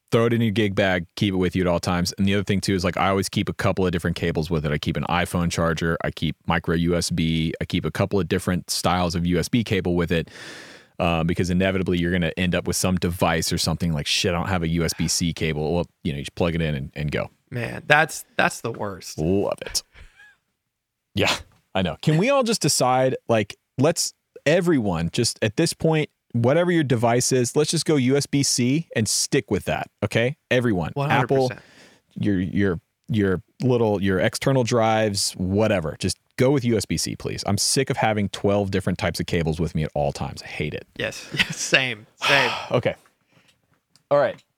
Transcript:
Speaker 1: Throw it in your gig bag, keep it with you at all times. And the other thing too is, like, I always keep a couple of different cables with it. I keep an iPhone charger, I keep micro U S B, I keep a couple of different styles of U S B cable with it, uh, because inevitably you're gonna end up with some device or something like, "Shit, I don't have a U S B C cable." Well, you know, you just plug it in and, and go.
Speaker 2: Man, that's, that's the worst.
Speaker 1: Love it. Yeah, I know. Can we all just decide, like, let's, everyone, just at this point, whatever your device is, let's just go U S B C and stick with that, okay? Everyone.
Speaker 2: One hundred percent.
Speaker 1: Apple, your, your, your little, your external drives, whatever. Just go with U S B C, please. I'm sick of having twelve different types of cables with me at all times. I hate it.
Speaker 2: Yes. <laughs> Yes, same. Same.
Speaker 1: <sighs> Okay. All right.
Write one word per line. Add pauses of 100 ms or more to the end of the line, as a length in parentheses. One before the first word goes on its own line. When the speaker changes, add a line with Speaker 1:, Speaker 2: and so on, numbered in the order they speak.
(120)
Speaker 1:
Throw
it
in
your
gig
bag,
keep
it
with
you
at
all
times.
And
the
other
thing
too
is,
like,
I
always
keep
a
couple
of
different
cables
with
it.
I
keep
an
iPhone
charger,
I
keep
micro
U
S
B,
I
keep
a
couple
of
different
styles
of
U
S
B
cable
with
it, (720)
uh,
because
inevitably
you're
gonna
end
up
with
some
device
or
something
like,
"Shit,
I
don't
have
a
U
S
B
C
cable."
Well, (160)
you
know,
you
just
plug
it
in
and,
and
go. (200)
Speaker 2:
Man,
that's, (140)
that's
the
worst.
Speaker 1:
Love
it. (1300)
Yeah, (380)
I
know.
Can
we
all
just
decide, (100)
like, (200)
let's, (320)
everyone,
just
at
this
point, (240)
whatever
your
device
is,
let's
just
go
U
S
B
C
and
stick
with
that, (140)
okay? (160)
Everyone.
Speaker 2:
One
hundred
percent.
Speaker 1:
Apple, (520)
your,
your, (260)
your (200)
little,
your
external
drives,
whatever.
Just (180)
go
with
U
S
B
C,
please.
I'm
sick
of
having
twelve
different
types
of
cables
with
me
at
all
times.
I
hate
it. (120)
Speaker 2:
Yes.
<laughs>
Yes,
same. (120)
Same. (100)
Speaker 1:
<sighs>
Okay. (1160)
All
right. (140)